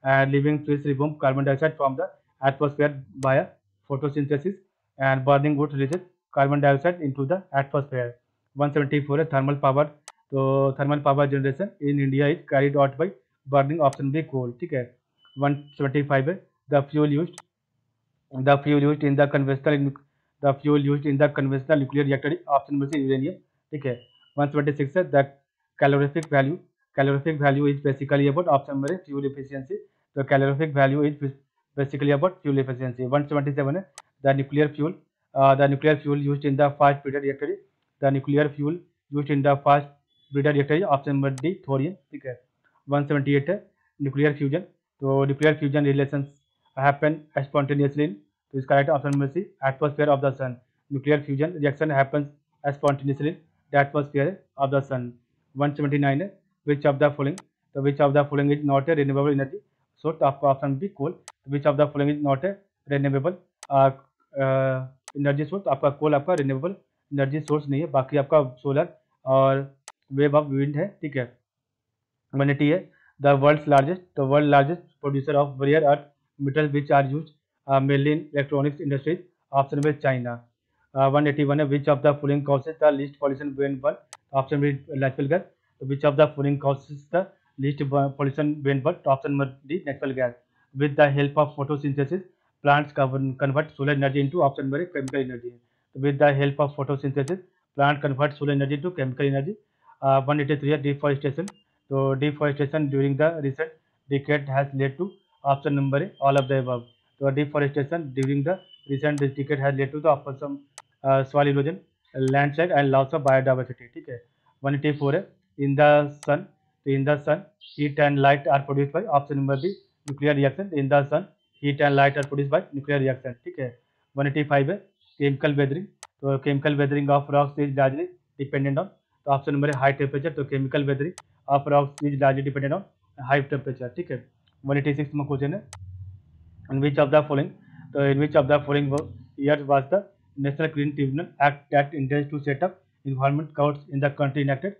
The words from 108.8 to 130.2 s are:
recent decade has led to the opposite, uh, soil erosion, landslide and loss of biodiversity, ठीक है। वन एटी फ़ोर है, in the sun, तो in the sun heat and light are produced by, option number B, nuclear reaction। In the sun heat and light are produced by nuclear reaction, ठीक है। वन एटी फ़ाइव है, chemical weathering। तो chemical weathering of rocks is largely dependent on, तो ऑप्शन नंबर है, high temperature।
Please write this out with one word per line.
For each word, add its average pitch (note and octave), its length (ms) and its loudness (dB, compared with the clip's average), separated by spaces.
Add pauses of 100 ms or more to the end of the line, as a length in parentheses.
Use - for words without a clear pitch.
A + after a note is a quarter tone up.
recent C#3+ 300 -2
decade C#3 440 -2
has C#3 160 2
led C#3 120 -2
to D3+ 120 -8
the D#3+ 40 4
opposite, C#3+ 460 -2 (500)
uh, C3+ 200 4
soil C#3+ 260 2
erosion, C#3+ 260 0 (380)
landslide C#3+ 640 0
and C#3 120 2
loss C3+ 280 2
of D3 80 -4
biodiversity, C3 680 0
ठीक - 140 -18
है। A#2+ 120 -12 (440)
वन C#3 100 0
एटी D3 260 0
फ़ोर C#3+ 160 0
है, G3 100 -4 (400)
in C#3 140 0
the D3 80 8 (380)
sun, D#3+ 200 -2 (400)
तो C#3 80 0
in C3+ 140 0
the D3 180 0
sun D3+ 160 0 (320)
heat D3 320 -4
and C#3+ 200 2
light C#3 280 2
are C#3 160 2
produced C#3+ 260 -2
by, - 80 -2 (140)
option C#3 240 -2
number C#3 240 -2
B, G3 80 -4 (360)
nuclear C#3+ 300 0
reaction। F3+ 320 -2 (100)
In C3+ 120 -2
the C#3+ 160 6
sun E3 180 -2 (320)
heat C#3+ 280 0
and C#3 80 2
light C#3 200 4
are C#3 160 -4
produced C#3 240 -4
by F#3 60 2 (100)
nuclear C#3+ 320 -2
reaction, B2+ 300 -4 (100)
ठीक B2+ 160 -14
है। B2+ 80 -6 (480)
वन C#3 100 0
एटी D3 180 0 (100)
फ़ाइव C#3 180 2
है, G3+ 80 -8 (400)
chemical C#3+ 400 0
weathering। C#3 260 0 (360)
तो C#3 160 0 (100)
chemical C#3+ 320 0
weathering C#3+ 380 2
of C#3+ 180 -4
rocks C#3+ 300 0
is C3+ 160 -4
largely C#3+ 260 0 (340)
dependent C#3 420 -2
on, G3 40 -12
तो - 440 -12
ऑप्शन C#3 220 -2
नंबर C#3+ 200 0
है, B2 80 -4
high C#3 200 4
temperature। C#3+ 340 -4